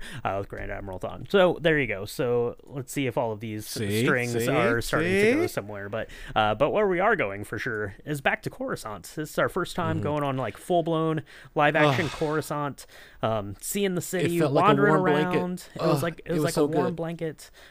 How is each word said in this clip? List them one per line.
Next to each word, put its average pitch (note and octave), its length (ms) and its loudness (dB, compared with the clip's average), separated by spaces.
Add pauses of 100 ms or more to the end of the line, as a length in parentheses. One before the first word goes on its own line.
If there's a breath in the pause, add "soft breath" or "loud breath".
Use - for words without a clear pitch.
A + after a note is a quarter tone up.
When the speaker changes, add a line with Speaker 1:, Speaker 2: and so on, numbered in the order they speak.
(240 loud breath)
Speaker 1:
uh, G2 140 -2
with G2+ 100 -6
Grand G#2 220 -10
Admiral G2 280 -10
Thrawn. F#2 320 -8
So F#3 320 6
there D#3+ 160 4
you C3+ 80 2
go. G2+ 180 -4
So A#2+ 600 0
let's C3 280 -12
see C#3 140 -2
if A#2 100 -2
all B2 140 0
of G#2+ 80 -6
these G#2+ 260 -8
Speaker 2:
See? G#2+ 380 -2
Speaker 1:
strings B2 300 2
Speaker 2:
See? A#2 160 0
Speaker 1:
are A#2 320 2
starting D#3+ 320 0
to G#3+ 220 4
go D#4+ 80 2
Speaker 2:
See? F4+ 100 0
Speaker 1:
somewhere. - 360 -8
But, D3+ 200 -4 (260 loud breath)
uh, G#2+ 220 4
but C3+ 140 4
where G3+ 180 2
we F3+ 100 2
are G#3+ 160 4
going G#2 300 -2
for A2+ 160 -6
sure G#2+ 340 -4 (100)
is C#3+ 160 -4
back G3+ 220 0
to - 80 -6
Coruscant. A#2+ 640 -8
This D#3 160 -6
is - 80 -4
our C#3 100 4
first - 280 -4
time D#3+ 240 0
Speaker 2:
Mm. - 20 -2
Speaker 1:
going D3 220 0
on, C3+ 120 -2
like, A#2+ 200 -4
full-blown D#3+ 680 0 (320 loud breath)
live-action D3+ 520 4
Speaker 2:
Ugh. C3 60 -4
Speaker 1:
Coruscant, D3 760 -4 (360 loud breath)
um, G#2+ 380 -2
seeing G3 340 -2
the F3 60 0
Speaker 2:
It - 20 -4
Speaker 1:
city, E3+ 380 0
Speaker 2:
felt D3 120 2
like D#3+ 120 4
a - 20 6
Speaker 1:
wandering G#3 280 6
Speaker 2:
warm F#3 100 4
blanket. F#3 340 2
Speaker 1:
around. F3+ 260 -4 (120)
It E3+ 60 -4
was D#3+ 160 4
Speaker 2:
Ugh, C3+ 40 0
Speaker 1:
like, E3 180 -4
it - 60 -20
Speaker 2:
it - 60 -8
Speaker 1:
was F3 60 0
Speaker 2:
was D3+ 80 2
Speaker 1:
like E3 80 -2
Speaker 2:
so D#3 100 4
Speaker 1:
a - 20 4
warm D3+ 220 0
Speaker 2:
good. E3+ 80 -4
Speaker 1:
blanket. E3 540 -8 (200 loud breath)